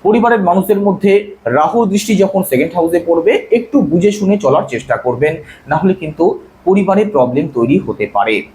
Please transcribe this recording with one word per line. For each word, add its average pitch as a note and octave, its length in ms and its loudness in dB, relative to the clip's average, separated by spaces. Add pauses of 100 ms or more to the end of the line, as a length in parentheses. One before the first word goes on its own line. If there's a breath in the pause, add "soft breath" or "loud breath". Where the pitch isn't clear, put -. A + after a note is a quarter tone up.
পরিবারের A3 440 2
মানুষদের F#3+ 380 2
মধ্যে G3 260 2 (460)
রাহুর A3+ 340 2
দৃষ্টি G#3 200 -2 (100)
যখন F#3+ 180 0 (100)
সেকেন্ড D3+ 260 0
হাউসে E3+ 320 0
পড়বে, E3+ 240 2 (260)
একটু A#3+ 180 -4 (140)
বুঝে F3+ 280 2
শুনে G3+ 160 0 (100)
চলার B2 280 2
চেষ্টা A#2 320 -4
করবেন, B2+ 280 0 (380 loud breath)
না D3+ 100 0
হলে F#3 220 2
কিন্তু D#3 220 -4 (420)
পরিবারে F#3+ 360 2 (120)
প্রবলেম C3 320 0 (100)
তৈরি A#2+ 200 2 (100)
হতে G#2 180 -6 (120)
পারে। G#2 180 0 (200)